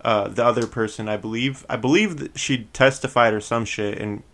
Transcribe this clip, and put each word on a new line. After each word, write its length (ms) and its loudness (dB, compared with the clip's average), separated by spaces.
uh, 260 2
the 160 0
other 220 4
person, 420 -4
I 80 -2
believe, 520 -4
I 80 -2
believe 420 2
that 200 -10
she 340 -2
testified 640 4
or 60 -2
some 240 -4
shit 340 -4
and 240 -6